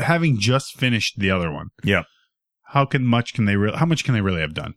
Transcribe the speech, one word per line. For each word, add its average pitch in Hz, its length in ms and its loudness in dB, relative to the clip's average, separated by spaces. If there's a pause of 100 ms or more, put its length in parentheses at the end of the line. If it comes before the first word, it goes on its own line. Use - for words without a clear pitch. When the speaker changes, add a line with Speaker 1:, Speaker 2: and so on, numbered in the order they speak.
Speaker 1:
having 156 380 2
just 123 380 0
finished 117 420 -2
the 98 100 0
other 90 220 0
one. 73 160 -10 (160)
Speaker 2:
Yep. 95 220 2 (600)
Speaker 1:
How 139 180 2
can, 135 200 -2
much 120 280 2
can 117 120 0
they 101 120 2
re-, 104 180 0
how 165 100 0
much 165 200 0
can 131 80 0
they 110 80 2
really 92 200 0
have 76 120 -4
done? - 240 -10